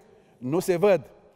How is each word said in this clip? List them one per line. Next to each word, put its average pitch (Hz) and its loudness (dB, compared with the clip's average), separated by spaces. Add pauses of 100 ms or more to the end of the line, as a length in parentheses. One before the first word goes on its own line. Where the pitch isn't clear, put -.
(380)
nu 135 -4
se 180 -2
văd. 170 2 (260)